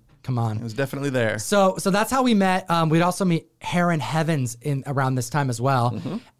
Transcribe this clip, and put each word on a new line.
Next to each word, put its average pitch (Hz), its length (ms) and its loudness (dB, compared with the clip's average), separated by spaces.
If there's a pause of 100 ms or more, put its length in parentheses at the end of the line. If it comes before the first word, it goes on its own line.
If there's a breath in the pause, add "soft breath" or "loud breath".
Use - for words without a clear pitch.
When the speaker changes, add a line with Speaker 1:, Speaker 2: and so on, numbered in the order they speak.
(220)
Speaker 1:
Come 123 160 -4
on. 110 180 -2
Speaker 2:
It 113 60 -8
was 113 100 -8
definitely 139 380 -4
there. 113 280 0
Speaker 1:
So, 190 380 2
so - 140 -2
that's 208 200 0
how 262 120 2
we 247 100 4
met. 190 380 2
Um, 165 180 2
we'd 165 140 4
also 180 240 0
meet 165 200 0 (140)
Heron 170 400 0
Heavens 135 640 -2
in 139 240 -2
around 131 300 0
this 123 120 -4
time 143 220 0
as 113 100 -4
well. 123 300 2
Speaker 2:
Mm-hmm. 127 260 -6 (240 loud breath)